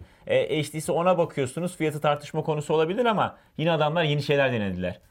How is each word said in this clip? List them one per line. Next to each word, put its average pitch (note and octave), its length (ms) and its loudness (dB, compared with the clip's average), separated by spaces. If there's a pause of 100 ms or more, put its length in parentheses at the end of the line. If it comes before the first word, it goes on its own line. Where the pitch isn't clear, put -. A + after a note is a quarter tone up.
(280)
E, C3 320 0
H D3 120 -6
T D#3 100 -8
C F3+ 100 -4
ona E3+ 260 2
bakıyorsunuz, E3 600 -2
fiyatı D3+ 240 -2
tartışma D3+ 420 -2
konusu D3+ 300 -2
olabilir E3 320 2
ama E3+ 320 0 (200)
yine E3+ 140 2
adamlar D#3 320 2
yeni D3 200 0
şeyler C#3 280 2
denediler, F#2 480 -2 (120)